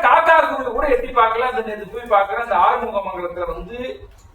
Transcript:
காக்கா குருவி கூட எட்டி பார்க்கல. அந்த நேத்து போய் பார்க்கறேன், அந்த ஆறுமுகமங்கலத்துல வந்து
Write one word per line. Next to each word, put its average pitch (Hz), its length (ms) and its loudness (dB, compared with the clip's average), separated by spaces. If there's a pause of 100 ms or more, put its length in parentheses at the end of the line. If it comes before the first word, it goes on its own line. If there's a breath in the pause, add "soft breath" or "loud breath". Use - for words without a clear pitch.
காக்கா 320 440 6
குருவி - 220 0
கூட 277 160 -2
எட்டி 269 200 0
பார்க்கல. 233 420 0
அந்த 247 120 -4
நேத்து 208 260 -10
போய் 226 320 0
பார்க்கறேன், 220 240 -2
அந்த 202 120 -2
ஆறுமுகமங்கலத்துல 180 920 -2
வந்து 233 640 -10 (260)